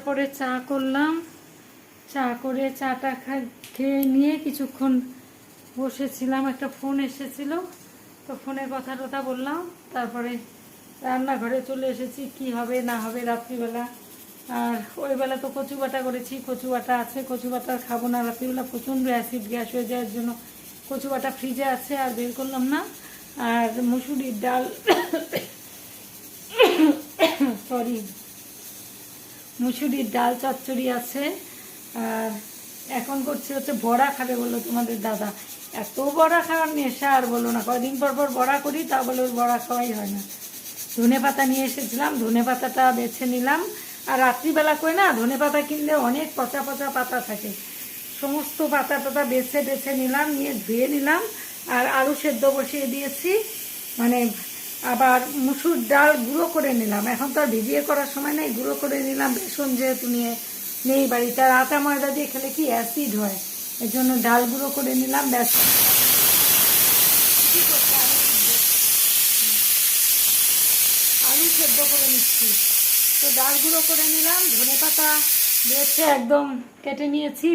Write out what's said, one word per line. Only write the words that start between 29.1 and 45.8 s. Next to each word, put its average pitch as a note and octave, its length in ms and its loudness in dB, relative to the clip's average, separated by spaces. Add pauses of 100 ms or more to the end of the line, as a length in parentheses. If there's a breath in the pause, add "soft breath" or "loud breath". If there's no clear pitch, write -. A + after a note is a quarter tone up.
মুসুরির B3 500 -2
ডাল A#3+ 300 2
চচ্চড়ি C4 500 -4
আছে। B3 320 -4 (720 loud breath)
আর A3+ 360 -4 (580)
এখন C4 340 -4
করছি C#4 300 -6
হচ্ছে C4+ 280 -4
বড়া A#3+ 260 4 (100)
খাবে B3+ 180 -4
বললো A#3+ 240 -2
তোমাদের A#3 420 -2
দাদা, G#3 300 -2 (420 loud breath)
এত A3 260 -8
বড়া D#4+ 420 4
খাওয়ার D#4+ 340 0
নেশা C#4 360 0
আর C4 140 6
বলো A#3 260 0
না। A#3 140 -2
কয়দিন B3 340 0
পর C#4 180 2
পর C#4+ 160 2
বড়া C4 260 2
করি, D4 240 -2
তা C#4+ 200 0
বলে B3+ 180 0
ওর B3+ 100 0
বড়া A#3+ 260 2
খাওয়াই A#3+ 360 -2
হয় G#3 140 -4
না। G3+ 140 -4 (760)
ধনে A#3+ 220 6
পাতা C#4 260 2
নিয়ে C4 200 2
এসেছিলাম, C4 520 -4
ধনে A3+ 260 2
পাতাটা B3+ 480 2
বেছে A#3+ 340 -2
নিলাম। B3+ 360 2 (460 loud breath)
আর C4+ 120 2
রাত্রিবেলা D4 560 4
করে D#4+ 180 0
না F#4 200 6
ধনে A#3+ 240 0
পাতা D4 240 2
কিনলে D4 340 -2